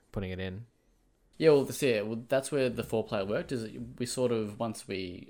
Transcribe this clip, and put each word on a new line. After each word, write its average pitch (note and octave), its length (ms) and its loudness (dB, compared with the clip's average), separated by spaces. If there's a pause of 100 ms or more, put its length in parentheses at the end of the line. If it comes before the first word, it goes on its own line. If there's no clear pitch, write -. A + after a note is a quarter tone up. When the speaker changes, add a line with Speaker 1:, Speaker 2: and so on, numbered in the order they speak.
(140)
Speaker 1:
putting F#2+ 180 -4
it F2+ 80 -6
in. F#2+ 280 -8 (680)
Speaker 2:
Yeah, D#3+ 120 6
well, C#3+ 160 8
that's C3+ 180 -4
it. A2 240 2
Well, A2+ 220 -4
that's C3+ 200 2
where C3 200 2
the A#2 140 -2
four-player A2 420 0
worked, B2+ 260 -2
is A#2+ 120 -2
that A2+ 360 -10
we B2 60 -2
sort B2 260 2
of, G#2+ 260 -2
once A2+ 300 -6
we, F#2 420 -6